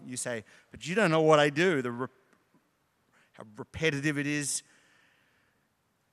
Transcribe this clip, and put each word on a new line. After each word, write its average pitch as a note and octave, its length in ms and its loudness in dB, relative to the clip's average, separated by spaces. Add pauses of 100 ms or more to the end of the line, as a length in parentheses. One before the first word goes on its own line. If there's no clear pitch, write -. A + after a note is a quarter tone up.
You B2+ 120 -12
say, A#2+ 280 -8 (260)
"But A2+ 160 -16
you E3 80 -6
don't G3 160 2
know D#3+ 120 4
what D#3 180 8
I D3 100 6
do, D#3 300 2
the B2 100 -4
re-, A#2+ 180 -8 (1200)
how A#2+ 120 -20 (120)
repetitive D3 640 -4
it C#3+ 80 -4
is." D3 360 -4 (1500)